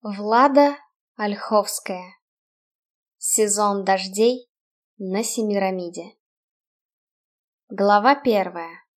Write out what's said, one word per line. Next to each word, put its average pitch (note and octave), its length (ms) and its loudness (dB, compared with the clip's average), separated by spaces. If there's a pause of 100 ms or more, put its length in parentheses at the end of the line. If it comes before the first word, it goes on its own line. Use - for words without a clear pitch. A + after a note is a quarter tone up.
Влада B3+ 720 4 (360)
Ольховская. G3+ 1000 -4 (1000)
Сезон G3+ 640 0
дождей G3 640 0 (500)
на G3 240 -4
Семирамиде. F#3+ 920 -6 (1500)
Глава G#3 480 2
первая. F3+ 680 -4 (120)